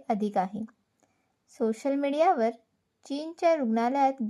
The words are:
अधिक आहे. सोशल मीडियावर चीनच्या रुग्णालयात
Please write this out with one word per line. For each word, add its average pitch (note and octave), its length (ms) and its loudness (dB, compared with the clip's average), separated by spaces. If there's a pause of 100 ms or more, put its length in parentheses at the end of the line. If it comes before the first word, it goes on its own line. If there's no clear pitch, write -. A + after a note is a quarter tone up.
अधिक G#3 280 -2
आहे. F#3+ 260 -4 (880)
सोशल A3+ 460 -2
मीडियावर C#4+ 540 2 (560)
चीनच्या E4 500 0
रुग्णालयात C4 760 0